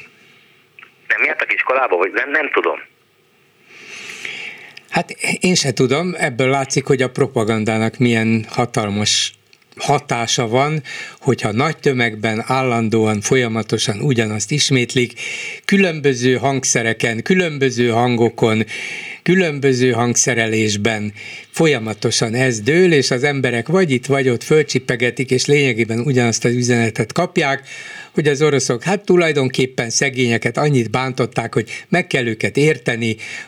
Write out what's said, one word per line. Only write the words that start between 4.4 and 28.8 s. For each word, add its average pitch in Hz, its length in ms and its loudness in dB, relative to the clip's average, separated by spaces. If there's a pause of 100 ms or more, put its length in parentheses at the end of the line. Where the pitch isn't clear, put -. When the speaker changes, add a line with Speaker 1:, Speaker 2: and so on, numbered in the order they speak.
Speaker 2:
Hát - 200 -2 (300)
én 185 160 2
se 135 180 0
tudom, 143 440 0
ebből 131 320 0
látszik, 135 360 -2
hogy 131 160 2
a 127 80 0
propagandának 110 880 0
milyen 113 520 2
hatalmas 107 840 -2 (440)
hatása 127 720 -2
van, 143 340 0 (400)
hogyha 113 300 0
nagy 143 260 0
tömegben 113 720 0
állandóan, 113 720 0
folyamatosan 113 800 -2
ugyanazt 113 500 -2
ismétlik, 127 600 0 (540)
különböző 143 680 2
hangszereken, 120 880 0
különböző 139 640 2
hangokon, 113 760 2 (600)
különböző 139 680 2
hangszerelésben 110 1200 0 (380)
folyamatosan 117 840 0
ez 123 280 0
dől, 170 320 4
és 135 180 4
az 123 120 -2
emberek 131 440 0
vagy 175 240 2
itt, 127 140 0
vagy 135 240 2
ott 117 140 0
fölcsippegetik, 127 880 0
és 127 140 0
lényegében 117 540 2
ugyanazt 120 460 2
az 120 80 2
üzenetet 120 600 0
kapják, 156 540 -2 (460)
hogy 156 140 0
az 143 140 2
oroszok, 135 420 2